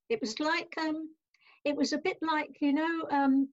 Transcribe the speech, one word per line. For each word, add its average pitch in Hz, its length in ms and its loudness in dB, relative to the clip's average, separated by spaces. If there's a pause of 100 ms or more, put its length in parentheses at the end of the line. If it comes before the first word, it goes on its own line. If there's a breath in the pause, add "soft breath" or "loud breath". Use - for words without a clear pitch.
It 226 100 -2
was - 200 -4
like, 330 380 -2
um, 311 320 -4 (560 soft breath)
it 294 100 0
was 294 180 0
a 302 40 2
bit 359 240 -2
like, 302 380 -2
you 285 140 4
know, 320 360 0
um, 277 440 4